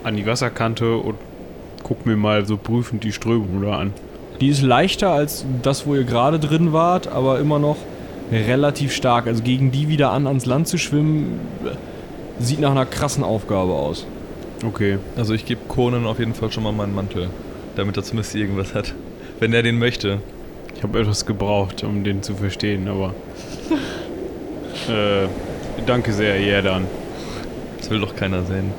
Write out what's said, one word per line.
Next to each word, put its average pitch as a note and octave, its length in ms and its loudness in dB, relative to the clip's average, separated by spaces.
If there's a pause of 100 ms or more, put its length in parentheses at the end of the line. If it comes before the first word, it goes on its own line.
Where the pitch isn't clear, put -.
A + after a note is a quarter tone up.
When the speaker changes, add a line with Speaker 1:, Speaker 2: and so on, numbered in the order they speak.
Speaker 1:
an A2 120 -2
die G#2 120 -2
Wasserkante A#2 680 0
und G#2+ 180 -2 (680)
guck - 220 -4
mir A2 100 4
mal G#2+ 300 4
so G#2 120 0
prüfend A#2 460 0
die G#2+ 80 -2
Strömung G2 520 0
da G2+ 160 0
an. G2+ 120 0 (480)
Speaker 2:
Die C3+ 100 6
ist C#3+ 120 4
leichter D3+ 480 6
als D3 360 2 (180)
das, - 240 2
wo C#3+ 80 2
ihr C3+ 80 4
gerade B2 360 4
drin D#3 340 4
wart, F3 340 4
aber C3 320 2
immer D3 180 4
noch D3 200 4 (540)
relativ B2+ 640 2
stark. A#2+ 320 2
Also A#2 160 2
gegen B2+ 300 4
die D3 160 2
wieder C#3+ 240 4
an C3+ 160 2
ans C3+ 180 0
Land C#3 220 2
zu F3+ 100 0
schwimmen, D3+ 600 2 (260)
äh, - 40 -2 (680)
sieht B2+ 200 0
nach C#3+ 120 4
einer C3+ 140 4
krassen C#3+ 380 -2
Aufgabe F#2+ 500 2
aus. D2 320 -2 (580)
Speaker 1:
Okay. G2+ 360 2 (180)
Speaker 3:
Also A2 160 0
ich A2 120 -2
geb - 240 -4
Conan A#2+ 360 2
auf A2 140 -2
jeden A2+ 160 0
Fall A2 160 -2
schon A2 120 -4
mal G#2+ 80 0
meinen G#2 220 -2
Mantel, F#2+ 360 -2 (460)
damit G2+ 220 0
er G2 60 -2
zumindest A2 320 -4
irgendwas G2 400 -2
hat, G2+ 180 -2 (460)
wenn A2+ 140 2
er A#2 100 6
den A#2 160 4
möchte. G#2+ 400 2 (560)
Speaker 1:
Ich - 80 -8
hab G#2 120 -2
etwas G#2 300 2
gebraucht, G2+ 580 0
um G#2 200 -2
den G2 200 0
zu G2+ 120 -4
verstehen, G2+ 520 -2
aber F#2+ 260 -2 (560)
<laughs> - 1160 -6
äh, G2+ 400 2 (580)
danke A#2 280 2
sehr, G2+ 280 2
Jerdan. F#2+ 460 2 (880)
Speaker 3:
Das - 140 -10
will G#2+ 80 2
doch G2+ 160 -4
keiner F#2+ 280 0
sehen. F#2+ 360 -2